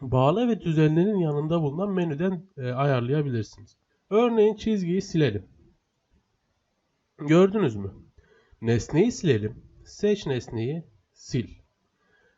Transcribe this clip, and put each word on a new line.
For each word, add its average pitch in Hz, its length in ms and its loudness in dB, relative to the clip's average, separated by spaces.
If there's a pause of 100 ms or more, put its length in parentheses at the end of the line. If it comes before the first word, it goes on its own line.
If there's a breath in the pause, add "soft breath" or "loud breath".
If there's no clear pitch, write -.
bağla 139 480 2
ve 214 120 -2
düzenlenin 160 560 2
yanında 156 460 0
bulunan 170 300 -4
menüden, 175 540 -4 (100)
e, 123 140 -6
ayarlayabilirsiniz. 127 1040 -2 (340)
Örneğin 220 440 4
çizgiyi 196 480 -2
silelim. 120 440 0 (1700)
Gördünüz 170 580 4
mü? 98 160 -8 (720 soft breath)
Nesneyi 143 500 2
silelim. 113 500 -2 (220)
Seç 208 420 -4
nesneyi, 127 580 -6 (440)
sil. 113 200 -4 (880)